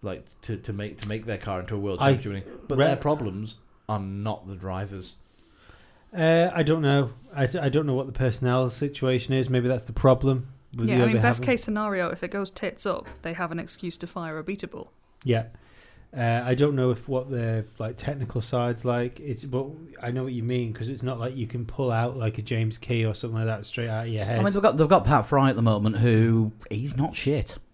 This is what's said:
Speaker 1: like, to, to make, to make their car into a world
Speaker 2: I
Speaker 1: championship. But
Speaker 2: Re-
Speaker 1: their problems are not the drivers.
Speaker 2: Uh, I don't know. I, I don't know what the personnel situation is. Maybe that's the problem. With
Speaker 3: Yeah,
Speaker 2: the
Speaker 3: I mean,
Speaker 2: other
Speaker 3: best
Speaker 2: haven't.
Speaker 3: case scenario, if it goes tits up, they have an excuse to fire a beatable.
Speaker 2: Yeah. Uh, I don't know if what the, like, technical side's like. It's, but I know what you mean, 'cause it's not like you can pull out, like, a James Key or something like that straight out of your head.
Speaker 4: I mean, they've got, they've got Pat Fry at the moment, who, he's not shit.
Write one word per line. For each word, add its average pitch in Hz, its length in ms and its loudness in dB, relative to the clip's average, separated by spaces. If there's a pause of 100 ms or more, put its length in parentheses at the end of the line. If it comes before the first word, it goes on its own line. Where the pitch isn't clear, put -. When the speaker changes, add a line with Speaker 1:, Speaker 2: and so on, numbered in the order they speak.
Speaker 1:
like, 87 260 -10 (160)
to, 110 160 -8
to - 140 -10
make, 101 280 -8
to 104 80 -8
make 110 180 -6
their 107 120 -6
car 92 220 -6
into 90 140 -8
a 104 40 -4
world 101 220 -4
Speaker 2:
I 139 140 6
Speaker 1:
championship. 101 540 -8
But 139 100 0
Speaker 2:
Re- 139 80 6
Speaker 1:
their 143 100 2
problems 110 600 -4 (320)
are 107 100 -2
not 98 500 -6
the 98 60 -12
drivers. 95 600 -8 (1000)
Speaker 2:
Uh, 165 380 4
I 170 80 2
don't 156 200 2
know. 139 280 4 (240)
I, 139 140 2 (120)
I 143 80 2
don't 143 180 2
know 135 80 0
what 131 120 -2
the 135 60 -10
personnel 127 580 2
situation 131 640 0
is. 127 160 2
Maybe 123 180 2
that's 127 160 0
the - 80 -12
problem. 131 560 4 (260)
With 113 140 0
Speaker 3:
Yeah, 110 100 4
Speaker 2:
the 123 40 8
Speaker 3:
I 120 40 8
mean, 113 100 4
Speaker 2:
other 107 60 6
Speaker 3:
best 240 180 4
Speaker 2:
haven't. 254 120 2
Speaker 3:
case 233 120 0
scenario, 208 440 -2
if - 140 -6
it 180 80 -6
goes 202 200 -4
tits - 360 -6
up, 185 200 -2 (140)
they 165 140 -8
have 170 180 -4
an 165 60 -4
excuse - 400 -6
to - 80 -8
fire 165 320 -8
a 156 60 -10
beatable. - 440 -10 (340)
Speaker 2:
Yeah. 117 240 0 (720)
Uh, 120 280 2
I 127 100 2
don't 143 220 2
know 127 140 2
if 117 180 -4
what 131 220 -4
the, 113 340 -2 (140)
like, 110 200 -6
technical 135 440 -4
side's 120 420 -2
like. 123 360 -2
It's, 131 240 -8
but 135 220 -4 (360)
I 120 80 -6
know 127 140 -2
what 131 80 -6
you 120 100 -4
mean, 120 300 -2
'cause 113 180 -6
it's 135 120 -8
not 127 160 -4
like 127 180 -6
you 117 100 -4
can 120 200 -6
pull 131 240 -2
out, 117 280 0
like, 113 200 -2
a 107 40 -6
James 113 360 -2
Key 117 280 -2
or 107 80 -2
something 113 240 -6
like 113 80 0
that 107 200 -4
straight 117 240 -6
out 110 160 -4
of 117 60 -4
your 107 120 -2
head. 113 160 0
Speaker 4:
I - 20 4
mean, 202 100 2
they've 196 100 0
got, 202 160 6
they've 156 100 6
got 151 160 8
Pat 123 220 6
Fry 135 240 6
at 123 60 2
the 113 60 2
moment, 107 360 4
who, 113 540 6 (180)
he's 120 260 -4
not 143 180 0
shit. 135 420 -2 (180)